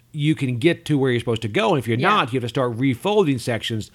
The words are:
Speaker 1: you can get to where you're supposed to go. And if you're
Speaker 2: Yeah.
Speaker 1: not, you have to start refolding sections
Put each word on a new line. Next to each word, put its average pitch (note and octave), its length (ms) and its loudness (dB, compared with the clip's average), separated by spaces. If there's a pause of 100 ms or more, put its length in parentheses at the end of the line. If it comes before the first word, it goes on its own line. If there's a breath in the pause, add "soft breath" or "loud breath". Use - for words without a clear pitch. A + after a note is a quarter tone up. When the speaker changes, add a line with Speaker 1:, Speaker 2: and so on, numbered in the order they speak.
(120)
Speaker 1:
you D3+ 220 0
can B2 240 -2
get E3 280 2
to D3+ 120 2
where C3 140 2
you're A#2+ 80 0
supposed A2+ 220 -2
to A#2 60 -4
go. G3+ 220 0
And D#3+ 80 2
if A#2 80 -4
you're A#2 120 0
Speaker 2:
Yeah. D#3+ 100 2
Speaker 1:
not, F3+ 240 2
you C3 60 -2
have A#2 40 -2
to A#2+ 60 -6
start B2 280 -2
refolding C#3 600 2
sections A2 560 -4